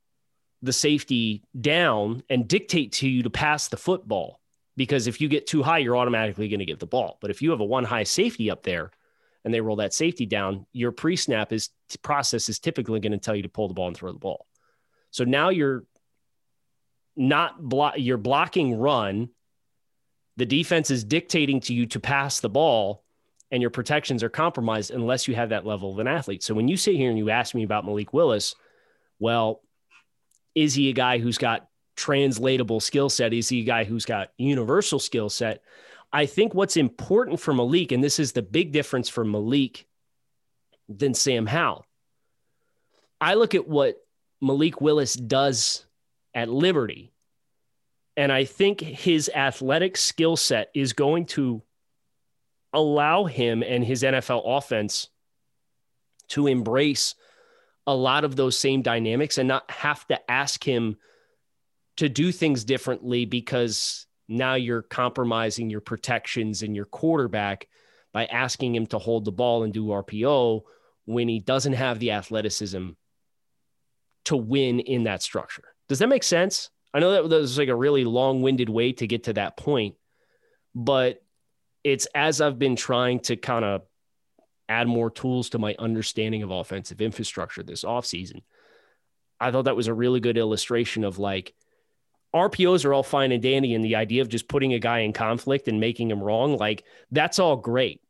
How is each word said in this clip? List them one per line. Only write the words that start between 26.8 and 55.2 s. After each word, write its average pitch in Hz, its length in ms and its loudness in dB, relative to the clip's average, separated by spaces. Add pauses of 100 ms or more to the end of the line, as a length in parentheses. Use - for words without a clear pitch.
here 131 120 2
and 110 100 0
you 107 120 0
ask 120 240 0
me 117 80 -2
about 104 240 -2
Malik 104 260 -4
Willis, 139 420 2 (640)
well, 113 440 0 (920)
is 151 200 4
he 139 160 4
a 127 40 -2
guy 127 240 2
who's 117 200 -2
got 113 300 -2 (280)
translatable 131 840 2
skill 139 280 2
set? 117 240 0
Is 117 160 0
he 123 120 0
a 110 40 -2
guy 117 200 2
who's 110 200 -4
got 101 320 -4
universal 135 640 2
skill 107 320 -2
set? 113 320 -4 (500)
I 147 140 4
think 202 280 2
what's 190 220 2
important 170 640 2
for 151 140 0
Malik, 135 380 2
and 127 120 2
this 139 140 0
is 143 140 0
the 120 100 -2
big 151 300 -2
difference 139 360 0
for 117 160 -2
Malik 113 600 0 (1040)
than 117 260 0
Sam 120 320 2
Howell. 135 400 0 (1400)
I 175 120 4
look 220 200 4
at 175 120 2
what 143 300 2 (460)
Malik 139 400 2
Willis 151 320 2
does 127 720 0 (480)
at 117 160 -4
Liberty, 147 640 0 (1040)
and 143 140 2
I 135 140 4
think 196 360 0
his 156 540 0
athletic 143 640 0
skill 165 400 2
set 110 380 0
is 135 180 0
going 151 340 2
to 123 360 -2 (1120)
allow 151 500 4
him 117 380 0
and 123 200 0
his 123 220 0
N 131 100 2
F 127 160 -2
L 120 140 0
offense 117 640 -2 (1200)